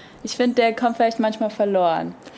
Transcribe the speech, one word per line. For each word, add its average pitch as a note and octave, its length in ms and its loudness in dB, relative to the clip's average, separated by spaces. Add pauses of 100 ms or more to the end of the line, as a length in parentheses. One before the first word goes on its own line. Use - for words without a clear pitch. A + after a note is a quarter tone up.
(220)
ich - 140 -8
finde, B3 200 0
der A3+ 180 4
kommt A#3 220 -2
vielleicht A3+ 240 2
manchmal A3 300 -2
verloren. F3 640 0 (240)